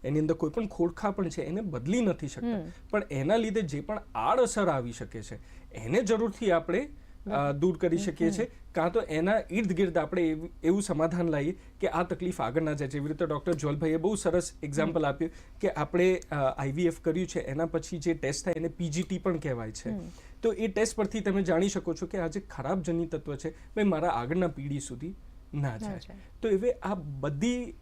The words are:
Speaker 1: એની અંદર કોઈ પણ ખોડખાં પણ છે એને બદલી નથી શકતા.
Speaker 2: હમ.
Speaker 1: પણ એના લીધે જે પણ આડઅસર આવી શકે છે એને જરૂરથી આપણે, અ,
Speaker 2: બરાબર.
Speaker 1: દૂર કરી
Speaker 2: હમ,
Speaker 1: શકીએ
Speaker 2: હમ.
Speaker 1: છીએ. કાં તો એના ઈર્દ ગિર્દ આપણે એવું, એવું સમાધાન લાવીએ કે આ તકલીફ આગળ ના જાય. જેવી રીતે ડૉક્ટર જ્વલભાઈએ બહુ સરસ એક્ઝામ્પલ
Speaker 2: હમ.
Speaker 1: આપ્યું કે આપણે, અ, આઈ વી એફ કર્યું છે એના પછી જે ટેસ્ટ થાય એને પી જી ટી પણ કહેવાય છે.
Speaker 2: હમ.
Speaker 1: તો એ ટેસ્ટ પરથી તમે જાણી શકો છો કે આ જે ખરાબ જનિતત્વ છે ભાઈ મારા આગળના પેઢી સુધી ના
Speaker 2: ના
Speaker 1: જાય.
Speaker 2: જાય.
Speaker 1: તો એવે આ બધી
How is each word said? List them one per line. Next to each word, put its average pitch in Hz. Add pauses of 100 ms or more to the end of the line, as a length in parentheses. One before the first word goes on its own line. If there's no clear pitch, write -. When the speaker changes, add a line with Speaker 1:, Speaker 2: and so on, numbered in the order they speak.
Speaker 1:
એની 143
અંદર 156
કોઈ 156
પણ 220
ખોડખાં 196
પણ 185
છે 151
એને 180
બદલી 160
નથી 165
શકતા. 233
Speaker 2:
હમ. 180 (200)
Speaker 1:
પણ -
એના 185
લીધે 220
જે 147
પણ 214 (140)
આડઅસર 208
આવી 123
શકે 110
છે 107 (340)
એને 117
જરૂરથી 214
આપણે, 170
અ, 294 (360)
Speaker 2:
બરાબર. 143
Speaker 1:
દૂર 165
કરી 175
Speaker 2:
હમ, 196
Speaker 1:
શકીએ 165
Speaker 2:
હમ. 190
Speaker 1:
છીએ. 240 (240)
કાં 170
તો 226
એના 165 (180)
ઈર્દ 190
ગિર્દ 175
આપણે 165
એવું, 160 (120)
એવું 190
સમાધાન 170
લાવીએ 151 (220)
કે 196
આ 165
તકલીફ 180
આગળ 127
ના 151
જાય. 143
જેવી 143
રીતે 156
ડૉક્ટર 151
જ્વલભાઈએ 151
બહુ 185
સરસ 180 (100)
એક્ઝામ્પલ 156
Speaker 2:
હમ. -
Speaker 1:
આપ્યું 160 (300)
કે 196
આપણે, 175 (120)
અ, -
આઈ 135
વી 170
એફ 165
કર્યું 170
છે 165
એના 147
પછી 165
જે 165
ટેસ્ટ 143
થાય 170
એને 165
પી 165
જી 160
ટી 185
પણ 180
કહેવાય 117
છે. -
Speaker 2:
હમ. 202 (420)
Speaker 1:
તો 226
એ 214
ટેસ્ટ 214
પરથી 214
તમે 196
જાણી 170
શકો 180
છો 180
કે 196
આ 170
જે 180
ખરાબ 160
જનિતત્વ 165
છે 156
ભાઈ -
મારા 175
આગળના 160
પેઢી 139
સુધી 139 (400)
ના 147
Speaker 2:
ના 131
Speaker 1:
જાય. 208
Speaker 2:
જાય. - (260)
Speaker 1:
તો 226
એવે 208
આ 202
બધી 151